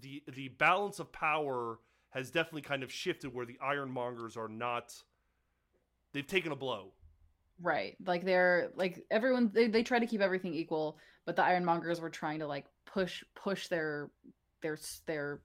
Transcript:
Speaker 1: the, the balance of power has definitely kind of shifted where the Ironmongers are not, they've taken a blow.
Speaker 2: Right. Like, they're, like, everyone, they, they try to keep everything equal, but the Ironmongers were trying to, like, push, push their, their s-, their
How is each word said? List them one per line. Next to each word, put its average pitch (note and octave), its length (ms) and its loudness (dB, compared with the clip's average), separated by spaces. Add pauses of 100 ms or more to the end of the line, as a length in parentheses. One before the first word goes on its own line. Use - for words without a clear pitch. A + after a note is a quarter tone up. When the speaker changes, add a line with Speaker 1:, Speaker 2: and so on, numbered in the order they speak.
Speaker 1:
the, C#3 260 -14
the C3+ 220 -10
balance F#3 500 4
of D#3+ 140 -10
power C#3 680 0 (320)
has C3 220 -6
definitely D#3+ 300 0
kind C#3 200 -2
of B2 100 -8
shifted D3 400 -6
where B2 140 -6
the B2 160 -14
Ironmongers B2+ 760 -4
are A2+ 120 -6
not, A#2 440 -4 (1200)
they've C#3 140 -6
taken F3+ 240 0
a C#3 60 -4
blow. A#2 360 -6 (680)
Speaker 2:
Right. C#3+ 420 0
Like, F3+ 200 0
they're, F3+ 500 6
like, F3 380 -2
everyone, A#3+ 420 4
they, A#3 140 6
they A3+ 160 4
try A#3+ 160 2
to A#3 60 0
keep A3 140 0
everything F#3 340 0
equal, D#3 440 -2 (260)
but F3 120 -4
the F#3+ 60 4
Ironmongers E3+ 580 4
were E3 100 -6
trying D#3 300 -6
to, D3+ 80 -4
like, C#3+ 180 -6 (200)
push, - 360 -2 (140)
push - 320 -4
their, D#3 420 -2 (520)
their D#3 120 -2
s-, - 320 -12
their C#3+ 380 -4